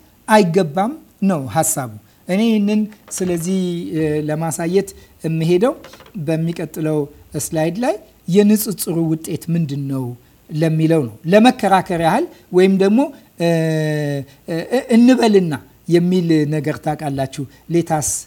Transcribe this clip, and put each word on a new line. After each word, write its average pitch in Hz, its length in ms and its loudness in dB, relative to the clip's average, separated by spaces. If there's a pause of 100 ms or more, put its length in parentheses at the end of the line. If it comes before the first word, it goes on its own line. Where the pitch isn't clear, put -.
(280)
አይገባም 190 640 2 (300)
ነው 190 260 0
ሀሳቡ። 135 440 -2 (360)
እኔ 190 160 0
ይህንን 214 360 2 (300)
ስለዚህ፣ 180 500 -2 (280)
እ፣ 160 140 -4 (200)
ለማሳየት 165 640 -2 (340)
የምሄደው 175 520 2 (460)
በሚቀጥለው 160 800 -4 (380)
ስላይድ 165 420 -4
ላይ 269 160 -2 (340)
የንጽጽሩ 208 680 2 (100)
ውጤት 160 420 -4
ምንድን 147 380 -2
ነው 135 180 -4 (460)
ለሚለው 160 520 2
ነው። 110 120 -6 (100)
ለመከራከር 190 760 2
ያህል 180 240 2 (280)
ወይም 190 240 4
ደግሞ፣ 202 240 4 (380)
እ፣ 170 100 0 (1000)
እ፣ 170 100 -6 (340)
እንበልና 226 640 4 (360)
የሚል 175 400 2 (220)
ነገር 151 280 -4
ታውቃላችሁ። 143 640 -6 (280)
ሌታስ 165 380 -2 (180)